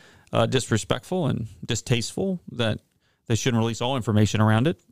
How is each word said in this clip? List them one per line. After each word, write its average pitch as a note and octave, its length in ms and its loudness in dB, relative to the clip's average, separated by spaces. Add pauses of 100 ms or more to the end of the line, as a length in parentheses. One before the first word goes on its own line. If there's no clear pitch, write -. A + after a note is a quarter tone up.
(340)
uh, A2+ 140 2
disrespectful B2 800 -2
and A#2 200 -4 (160)
distasteful B2 800 -4 (120)
that A#2 260 -2 (480)
they A#2 80 0
shouldn't A#2 260 2
release A2+ 200 -2
all B2 140 0
information G#2+ 460 2
around A2 260 4
it. F3+ 120 -2 (120)